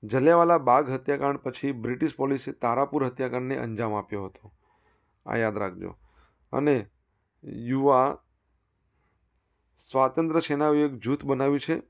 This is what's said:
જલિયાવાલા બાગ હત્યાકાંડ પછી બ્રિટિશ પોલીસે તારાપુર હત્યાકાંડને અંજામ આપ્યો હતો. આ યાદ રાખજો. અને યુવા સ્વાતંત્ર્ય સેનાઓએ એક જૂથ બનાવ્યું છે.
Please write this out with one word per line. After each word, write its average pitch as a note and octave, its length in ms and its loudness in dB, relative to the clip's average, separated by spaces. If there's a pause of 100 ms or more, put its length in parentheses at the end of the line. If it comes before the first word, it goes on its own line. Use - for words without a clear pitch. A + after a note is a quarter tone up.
જલિયાવાલા E3 540 4
બાગ C3 320 4
હત્યાકાંડ C#3 480 -2
પછી C#3 340 -6
બ્રિટિશ B2+ 440 -4
પોલીસે C#3 360 -4
તારાપુર C3+ 540 -2
હત્યાકાંડને B2+ 520 -4
અંજામ A2+ 360 -4
આપ્યો G2+ 320 -6
હતો. - 260 -18 (760)
આ - 100 -4
યાદ A2 220 0
રાખજો. F#2 400 -8 (540)
અને C3 360 0 (560)
યુવા C3 760 2 (1600)
સ્વાતંત્ર્ય D#3 600 2
સેનાઓએ D3 460 2
એક C#3 100 -2
જૂથ C3 300 -4
બનાવ્યું C#3 340 0
છે. D#3 300 -4